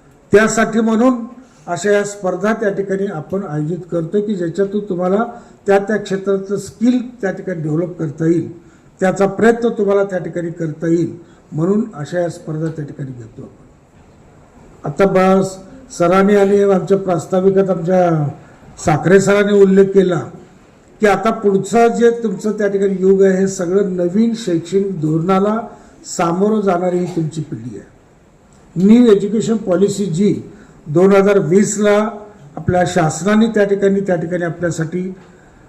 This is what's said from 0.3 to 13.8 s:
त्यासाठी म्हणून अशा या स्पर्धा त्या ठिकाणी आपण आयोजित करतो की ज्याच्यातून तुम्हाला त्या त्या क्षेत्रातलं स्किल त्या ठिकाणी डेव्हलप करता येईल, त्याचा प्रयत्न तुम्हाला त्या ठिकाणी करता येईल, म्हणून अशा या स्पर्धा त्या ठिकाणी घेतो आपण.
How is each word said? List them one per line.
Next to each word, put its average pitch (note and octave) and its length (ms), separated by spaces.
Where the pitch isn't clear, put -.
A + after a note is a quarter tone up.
त्यासाठी A3 480
म्हणून A3+ 340
अशा F3 240
या G3+ 140
स्पर्धा F#3 480
त्या G#3+ 180
ठिकाणी F#3+ 360
आपण F3+ 380
आयोजित D3+ 340
करतो E3+ 280
की G#3 140
ज्याच्यातून G3 540
तुम्हाला F#3 360
त्या G3 120
त्या G3+ 180
क्षेत्रातलं G3 600
स्किल A#3+ 440
त्या G3 100
ठिकाणी F#3 320
डेव्हलप D#3 360
करता D#3+ 280
येईल, E3 240
त्याचा F#3 260
प्रयत्न A3+ 420
तुम्हाला G3+ 360
त्या F#3+ 140
ठिकाणी E3+ 320
करता E3 360
येईल, E3 300
म्हणून F#3+ 320
अशा D3+ 260
या F3 80
स्पर्धा D#3 380
त्या D#3 180
ठिकाणी C3 280
घेतो A#2+ 300
आपण. - 1500